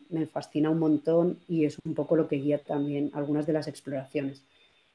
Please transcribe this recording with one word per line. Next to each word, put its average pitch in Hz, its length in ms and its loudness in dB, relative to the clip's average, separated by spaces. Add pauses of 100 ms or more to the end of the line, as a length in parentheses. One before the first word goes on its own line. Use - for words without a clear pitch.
(100)
me 160 160 -2
fascina 151 440 -2
un 165 80 2
montón 165 600 4 (100)
y 165 160 2
es 147 200 -2
un 160 100 -4
poco 151 220 0
lo 156 120 2
que 151 80 0
guía 143 220 2
también 143 560 -2
algunas 147 320 -2
de 165 60 0
las 151 160 0
exploraciones. 139 720 -6 (520)